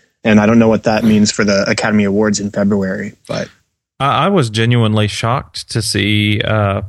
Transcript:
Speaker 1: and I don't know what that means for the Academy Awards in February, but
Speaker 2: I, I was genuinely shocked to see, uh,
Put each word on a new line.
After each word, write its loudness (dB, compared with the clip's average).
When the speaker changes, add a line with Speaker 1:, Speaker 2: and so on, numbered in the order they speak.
Speaker 1:
and 4
I 4
don't 4
know 6
what 0
that 0
means 2
for -2
the 0
Academy 0
Awards 0
in -6
February, -4
but -8
Speaker 2:
I, 0
I 0
was 0
genuinely 2
shocked -6
to -4
see, 0
uh, 0